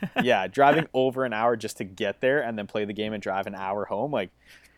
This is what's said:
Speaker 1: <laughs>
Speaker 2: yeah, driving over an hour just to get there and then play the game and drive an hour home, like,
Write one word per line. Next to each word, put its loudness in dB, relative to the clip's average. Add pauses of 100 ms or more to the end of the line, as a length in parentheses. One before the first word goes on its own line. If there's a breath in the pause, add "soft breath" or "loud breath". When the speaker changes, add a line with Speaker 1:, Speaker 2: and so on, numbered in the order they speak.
Speaker 1:
<laughs> -4
Speaker 2:
yeah, 2
driving 4
over 2
an -2
hour 2
just -8
to -8
get -4
there 2
and -4
then -6
play -4
the -4
game -4
and -8
drive -4
an -8
hour -4
home, -4
like, -2 (480 soft breath)